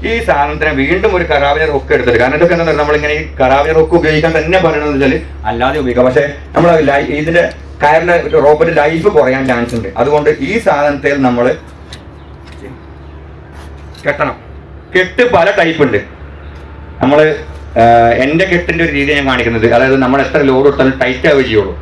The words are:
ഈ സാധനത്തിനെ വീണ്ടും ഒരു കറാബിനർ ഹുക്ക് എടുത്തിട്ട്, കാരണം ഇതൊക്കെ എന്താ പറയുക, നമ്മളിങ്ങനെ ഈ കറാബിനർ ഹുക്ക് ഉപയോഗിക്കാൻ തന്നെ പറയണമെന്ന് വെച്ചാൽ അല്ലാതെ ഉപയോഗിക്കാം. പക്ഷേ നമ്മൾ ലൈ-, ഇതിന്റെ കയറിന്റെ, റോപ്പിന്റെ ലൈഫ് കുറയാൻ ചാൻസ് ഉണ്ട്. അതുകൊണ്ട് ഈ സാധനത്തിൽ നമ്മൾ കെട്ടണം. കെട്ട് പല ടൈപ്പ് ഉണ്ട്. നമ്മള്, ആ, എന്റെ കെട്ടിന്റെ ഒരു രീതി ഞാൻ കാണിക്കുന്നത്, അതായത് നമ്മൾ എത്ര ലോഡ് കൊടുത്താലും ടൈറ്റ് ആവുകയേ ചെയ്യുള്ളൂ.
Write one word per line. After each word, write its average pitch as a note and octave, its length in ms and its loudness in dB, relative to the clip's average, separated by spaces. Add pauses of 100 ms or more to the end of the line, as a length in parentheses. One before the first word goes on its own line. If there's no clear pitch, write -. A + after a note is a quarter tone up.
ഈ A3+ 180 -2
സാധനത്തിനെ D3 480 0
വീണ്ടും F3+ 440 0
ഒരു F3 80 0
കറാബിനർ C#3+ 460 0
ഹുക്ക് C#3+ 240 -2
എടുത്തിട്ട്, A#2+ 240 2
കാരണം C3 160 0
ഇതൊക്കെ E3+ 200 2
എന്താ E3+ 100 -2
പറയുക, D#3 140 0
നമ്മളിങ്ങനെ D3+ 340 0
ഈ D#3 280 -6
കറാബിനർ C#3+ 380 2
ഹുക്ക് D#3+ 160 2
ഉപയോഗിക്കാൻ D#3+ 420 2
തന്നെ E3 220 0
പറയണമെന്ന് D3 480 0
വെച്ചാൽ D#3+ 140 0 (260)
അല്ലാതെ B2 320 -2
ഉപയോഗിക്കാം. B2+ 280 0
പക്ഷേ C#3+ 260 0 (240)
നമ്മൾ E3 240 4
ലൈ-, C#3+ 260 0
ഇതിന്റെ D3+ 460 0 (300)
കയറിന്റെ, E3 520 2
റോപ്പിന്റെ D3+ 400 4
ലൈഫ് D#3+ 340 2
കുറയാൻ C3 380 2
ചാൻസ് A#2+ 280 -2
ഉണ്ട്. A2 220 -4
അതുകൊണ്ട് D3 340 2 (100)
ഈ F#3 180 -2
സാധനത്തിൽ C#3+ 640 0
നമ്മൾ B2 320 2 (2500)
കെട്ടണം. C#4+ 300 -4 (600)
കെട്ട് A#3+ 340 0
പല F3 260 4
ടൈപ്പ് D#3+ 240 2
ഉണ്ട്. A#2 140 2 (1040)
നമ്മള്, D3+ 340 2 (420)
ആ, A#2 320 6
എന്റെ C#3 340 0
കെട്ടിന്റെ E3+ 400 -2
ഒരു D3+ 80 -2
രീതി C#3+ 200 -2
ഞാൻ C#3+ 140 0
കാണിക്കുന്നത്, A#2 480 0
അതായത് C3 220 2
നമ്മൾ C3+ 260 2
എത്ര D3 200 0
ലോഡ് C3+ 220 2
കൊടുത്താലും C3+ 380 2
ടൈറ്റ് B2+ 260 -2
ആവുകയേ C#3 140 4
ചെയ്യുള്ളൂ. G2+ 400 0